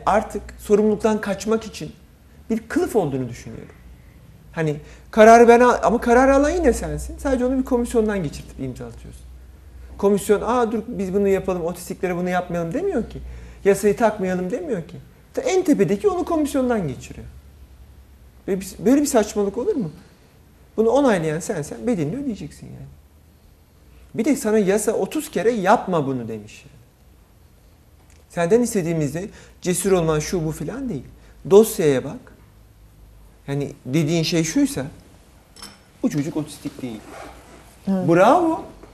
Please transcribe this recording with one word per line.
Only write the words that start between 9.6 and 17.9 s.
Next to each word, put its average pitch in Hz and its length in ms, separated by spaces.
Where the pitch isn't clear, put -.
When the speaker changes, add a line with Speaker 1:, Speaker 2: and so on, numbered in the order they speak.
Speaker 1:
Komisyon, 202 440
"Aa 233 300
dur 220 160
biz 190 260
bunu 202 140
yapalım, 185 360
otistiklere 180 520
bunu 180 120
yapmayalım." 175 460
demiyor 330 360
ki. - 100
"Yasayı 202 320
takmayalım." 185 540
demiyor 247 380
ki. 156 80
Ta-, - 80
en 370 220
tepedeki 262 440
onu 359 160
komisyondan 262 640
geçiriyor. 113 380